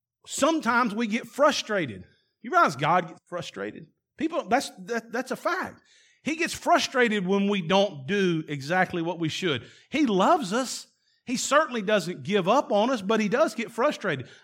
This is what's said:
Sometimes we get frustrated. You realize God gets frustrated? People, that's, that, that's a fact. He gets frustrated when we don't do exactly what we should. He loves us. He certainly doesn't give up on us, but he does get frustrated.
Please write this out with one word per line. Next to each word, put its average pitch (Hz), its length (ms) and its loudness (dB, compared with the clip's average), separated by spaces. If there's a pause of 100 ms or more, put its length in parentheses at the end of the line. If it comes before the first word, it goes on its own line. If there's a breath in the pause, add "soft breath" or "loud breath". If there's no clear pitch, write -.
(260)
Sometimes 247 680 2
we 233 120 -2
get 208 200 -4
frustrated. 190 800 0 (360)
You 240 100 -12
realize 311 260 4
God 170 320 2
gets - 200 -20
frustrated? 170 600 -10 (280)
People, 285 320 -4
that's, - 220 0 (160)
that, 226 260 -6
that's 254 200 -4
a 214 40 -6
fact. 330 460 -4 (400 soft breath)
He 320 140 -4
gets 320 180 -4
frustrated 240 720 2
when 196 220 2
we 202 120 0
don't 160 460 0
do 180 420 0
exactly 165 540 0
what 170 160 -4
we 165 100 -2
should. 143 360 -2 (260 loud breath)
He 285 160 2
loves 214 480 4
us. 247 320 -4 (400)
He 240 120 -4
certainly 254 420 0
doesn't 180 420 -2
give 185 260 0
up 269 220 2
on 214 200 2
us, 240 100 -2
but 220 180 0
he 214 120 0
does 302 240 0
get 202 160 -8
frustrated. 175 580 -2 (160 loud breath)